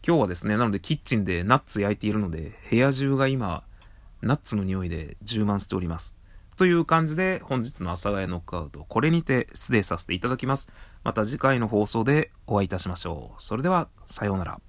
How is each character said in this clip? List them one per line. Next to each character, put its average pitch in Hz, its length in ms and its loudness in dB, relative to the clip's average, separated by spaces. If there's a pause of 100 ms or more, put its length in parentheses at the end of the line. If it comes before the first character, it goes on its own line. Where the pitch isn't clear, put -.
今 170 120 4
日 - 20 4
は 113 60 4
で 90 80 -4
す - 120 -4
ね、 104 120 2
な 120 80 4
の 110 40 2
で 95 80 0
キ - 160 -4
ッ 151 80 -4
チ - 140 0
ン 104 80 2
で 90 180 0
ナ 110 140 6
ッ 139 80 0
ツ - 160 -2
焼 101 140 2
い - 20 -2
て - 100 -6
い 104 60 0
る 107 60 0
の 101 100 -2
で、 80 240 -8 (160)
部 - 80 2
屋 135 160 6
中 139 240 0
が 135 120 2
今、 113 360 -4 (560)
ナ 120 140 2
ッ - 20 2
ツ - 200 0
の 101 80 0
匂 95 200 -2
い 87 60 -4
で 78 320 -8
充 107 240 0
満 101 140 2
し - 60 -2
て - 80 -4
お 95 60 0
り 90 80 -2
ま 82 100 -4
す。 - 200 -4 (400)
と 185 80 6
い 180 80 6
う 170 100 4
感 165 220 2
じ 156 100 -2
で、 185 260 0
本 127 200 -2
日 120 200 -6
の 87 100 -4
阿 - 20 -4
佐 - 140 -4
ヶ 101 80 0
谷 95 140 -2
ノ 87 100 -4
ッ - 20 -18
ク - 160 -8
ア - 20 -4
ウ 76 100 -8
ト、 73 160 -16
こ - 140 -2
れ 151 100 2
に 170 120 4
て 127 320 0
失 - 180 -2
礼 110 100 4
さ 90 140 0
せ - 100 -6
て - 60 -6
い 92 80 -4
た 120 80 -2
だ 127 80 0
き 127 100 -6
ま 135 120 2
す。 - 120 -4 (320)
ま 113 120 -2
た 110 100 0
次 113 140 -4
回 135 220 2
の 117 80 0
放 104 180 2
送 113 180 0
で 143 260 2 (160)
お 104 140 2
会 98 40 2
い - 20 0
い - 20 -8
た 92 100 -4
し 92 120 -4
ま 87 60 -4
し - 100 -2
ょ 80 320 -8
う。 - 40 -8
そ - 140 -2
れ 127 60 -4
で 175 80 2
は、 180 180 0 (160)
さ - 220 -4
よ 98 80 0
う - 20 0
な 92 80 -2
ら。 73 240 -10